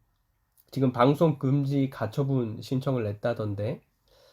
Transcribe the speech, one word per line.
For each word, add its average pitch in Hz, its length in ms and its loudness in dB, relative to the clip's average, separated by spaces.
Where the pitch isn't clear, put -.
지금 131 220 0
방송 143 480 4
금지 139 500 2
가처분 120 720 -2
신청을 127 440 -2
냈다던데, 107 720 -4